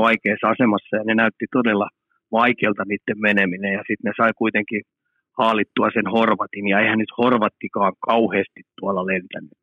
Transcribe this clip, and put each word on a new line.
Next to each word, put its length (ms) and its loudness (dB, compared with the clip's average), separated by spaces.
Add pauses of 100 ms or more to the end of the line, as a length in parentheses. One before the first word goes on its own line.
vaikeassa 460 0
asemassa 460 0
ja 60 -4
ne 100 0
näytti 300 0 (120)
todella 300 2 (440)
vaikealta 600 0
niitten 360 -6
meneminen 500 0
ja 100 -10
sit 160 -4
ne 140 -2
sai 140 2 (100)
kuitenkin 400 -2 (560)
haalittua 560 0
sen 220 0
Horvatin 520 0
ja 120 2
eihän 200 2
nyt 180 -6
Horvattikaan 760 0 (160)
kauheasti 520 0 (180)
tuolla 260 -4
lentänyt, 580 -8